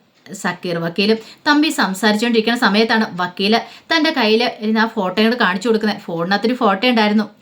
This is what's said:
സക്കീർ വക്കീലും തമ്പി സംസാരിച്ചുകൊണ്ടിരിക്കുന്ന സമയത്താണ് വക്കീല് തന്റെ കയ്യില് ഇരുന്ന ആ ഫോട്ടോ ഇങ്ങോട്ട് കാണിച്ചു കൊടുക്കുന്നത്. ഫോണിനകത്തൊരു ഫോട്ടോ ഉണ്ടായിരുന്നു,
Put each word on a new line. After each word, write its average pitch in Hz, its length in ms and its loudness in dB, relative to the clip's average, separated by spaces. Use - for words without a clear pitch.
സക്കീർ 175 440 -6
വക്കീലും 196 400 0
തമ്പി 302 220 2
സംസാരിച്ചുകൊണ്ടിരിക്കുന്ന 214 880 0
സമയത്താണ് 220 480 2
വക്കീല് 196 380 0
തന്റെ 320 140 2
കയ്യില് 233 540 0
ഇരുന്ന 220 140 0
ആ 220 80 2
ഫോട്ടോ 190 360 -2
ഇങ്ങോട്ട് 226 220 2
കാണിച്ചു 190 240 -2
കൊടുക്കുന്നത്. 214 320 0
ഫോണിനകത്തൊരു 202 540 -2
ഫോട്ടോ 214 340 0
ഉണ്ടായിരുന്നു, 214 360 2